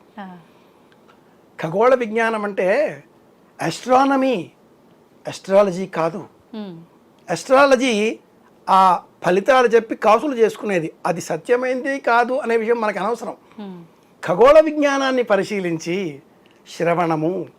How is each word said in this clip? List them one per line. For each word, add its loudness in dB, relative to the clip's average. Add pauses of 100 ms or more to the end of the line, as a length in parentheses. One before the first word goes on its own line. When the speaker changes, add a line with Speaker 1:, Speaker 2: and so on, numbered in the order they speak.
(200)
Speaker 1:
ఆ. -18 (1200)
Speaker 2:
ఖగోళ 2
విజ్ఞానం -2
అంటే -2 (580)
ఆస్ట్రానమీ, 0 (760)
ఆస్ట్రాలజీ 0
కాదు. -4 (360)
Speaker 1:
హ్మ్. -14 (500)
Speaker 2:
ఆస్ట్రాలజీ 0 (500)
ఆ 4 (240)
ఫలితాలు 4
చెప్పి 0
కాసులు 2
చేసుకునేది, -2 (140)
అది -4
సత్యమైంది -4
కాదు 2
అనే -2
విషయం -2
మనకు -4
అనవసరం. -6 (240)
Speaker 1:
హ్మ్. -16 (420)
Speaker 2:
ఖగోళ 6
విజ్ఞానాన్ని 2
పరిశీలించి -4 (580)
శ్రవణము, -2 (140)